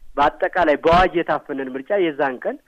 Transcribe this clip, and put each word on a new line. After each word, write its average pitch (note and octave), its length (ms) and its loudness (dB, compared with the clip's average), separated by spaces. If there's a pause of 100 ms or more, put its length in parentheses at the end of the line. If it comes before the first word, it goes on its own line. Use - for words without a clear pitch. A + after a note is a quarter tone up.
በአጠቃላይ D#3 760 0
በአዋጅ E3 380 4
የታፈነን C#3+ 560 -4
ምርጫ C3+ 260 -10
የዛን D3 400 -2
ቀን A3+ 200 -8 (100)